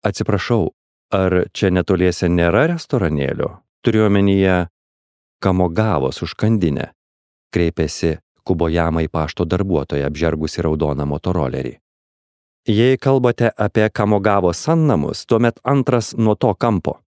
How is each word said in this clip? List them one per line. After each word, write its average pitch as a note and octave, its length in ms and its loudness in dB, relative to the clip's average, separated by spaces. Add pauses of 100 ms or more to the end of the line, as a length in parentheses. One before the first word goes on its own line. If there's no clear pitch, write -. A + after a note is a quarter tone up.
„Atsiprašau, G#2 680 0 (400)
ar F#2 420 2
čia G2 160 0
netoliese F2+ 560 0
nėra F2 480 2
restoranėlio? D2+ 840 -4 (220)
Turiu G#2+ 240 2
omenyje G2 640 2 (720)
Kamogavos F2+ 800 0
užkandinę,“ F2 680 -2 (640)
kreipėsi E2 640 -2 (260)
Kubojama E2 580 0
į D#2+ 60 -2
pašto D#2+ 360 -4
darbuotoją, D#2+ 600 -2
apžergusi D#2 560 -4
raudoną D2+ 440 -2
motorolerį. C#2 720 -4 (880)
„Jei A#2+ 320 2
kalbate B2+ 580 0
apie G#2+ 340 0
Kamogavos G2+ 680 2
sannamus, D3 680 0
tuomet A#2 360 2
antras B2+ 540 0
nuo A2 180 2
to G#2 200 0
kampo.“ - 440 -2 (100)